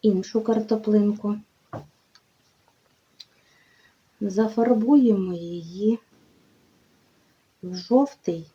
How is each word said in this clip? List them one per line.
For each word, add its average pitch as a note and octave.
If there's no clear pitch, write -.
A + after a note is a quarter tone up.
іншу G#3
картоплинку, G#3+
зафарбуємо A3
її F3
в F3+
жовтий F#3